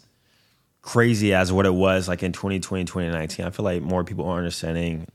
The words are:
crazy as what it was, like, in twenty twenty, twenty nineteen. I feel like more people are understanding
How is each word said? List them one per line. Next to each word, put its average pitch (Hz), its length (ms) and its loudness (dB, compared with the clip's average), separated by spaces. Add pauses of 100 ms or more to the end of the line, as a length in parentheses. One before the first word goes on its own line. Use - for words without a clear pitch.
(800)
crazy 110 520 4
as 92 200 4
what 98 120 6
it 95 80 4
was, 92 360 2
like, 90 140 -4
in 90 100 -2
twenty 98 260 -4
twenty, 92 240 -4
twenty 87 260 -4
nineteen. 82 360 -4
I 87 60 -4
feel 107 120 -6
like 90 180 0
more 90 220 -2
people 90 240 -6
are 90 120 -2
understanding 82 760 -4